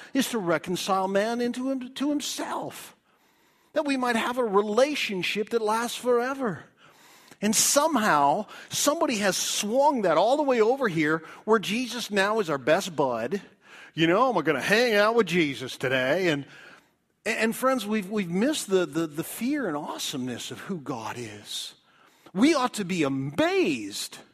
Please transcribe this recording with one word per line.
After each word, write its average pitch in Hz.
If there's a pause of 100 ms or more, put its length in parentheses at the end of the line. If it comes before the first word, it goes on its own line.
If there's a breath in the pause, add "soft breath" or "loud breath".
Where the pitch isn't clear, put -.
(140)
is 269
to 240
reconcile 185
man 214
into 247
him, 254
to 277
himself, - (800 soft breath)
that 302
we 277
might 247
have 233
a 262
relationship 208
that 233
lasts 226
forever. 247 (760 loud breath)
And 214
somehow, 208 (240 loud breath)
somebody 294
has 196
swung 254
that 165
all 226
the 311
way 254
over 254
here, 160 (220 loud breath)
where 220
Jesus 220
now 208
is 175
our 143
best 160
bud. 131 (540 loud breath)
You 156
know, 208
we're 185
gonna 139
hang 226
out 208
with 226
Jesus 143
today. 135
And, 143 (800 loud breath)
and 226
friends, 254
we've, 214
we've 202
missed 226
the, 185
the, 160
the 151
fear 262
and 156
awesomeness 127
of 113
who 190
God 117
is. 107 (600 soft breath)
We 262
ought 254
to 208
be 175
amazed 143 (140)